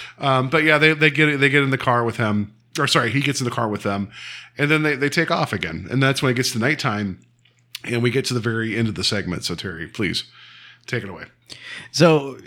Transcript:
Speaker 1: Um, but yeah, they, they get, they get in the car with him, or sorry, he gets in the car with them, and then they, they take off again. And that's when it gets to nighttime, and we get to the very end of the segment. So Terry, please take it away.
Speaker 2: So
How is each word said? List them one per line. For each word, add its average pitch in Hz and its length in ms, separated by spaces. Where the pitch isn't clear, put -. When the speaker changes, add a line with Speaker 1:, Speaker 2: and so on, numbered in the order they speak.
Speaker 1:
Um, 131 300
but 156 160
yeah, 156 140
they, 156 160
they 156 160
get, 151 260
they 139 140
get 143 140
in 135 40
the 131 80
car 120 260
with 113 140
him, 104 380
or 143 80
sorry, 120 240
he 135 100
gets 139 220
in - 20
the 120 60
car 117 180
with 101 140
them, 101 280
and 143 140
then 156 140
they, 147 120
they 139 140
take - 200
off 170 220
again. 85 380
And 131 120
that's 135 200
when 131 100
it 117 40
gets 127 160
to 117 60
nighttime, 107 600
and 117 180
we 123 80
get 127 140
to - 80
the 120 80
very 113 340
end 113 140
of 98 60
the 92 100
segment. 90 400
So 87 100
Terry, 82 320
please 87 380
take 117 180
it 98 60
away. 80 140
Speaker 2:
So 147 540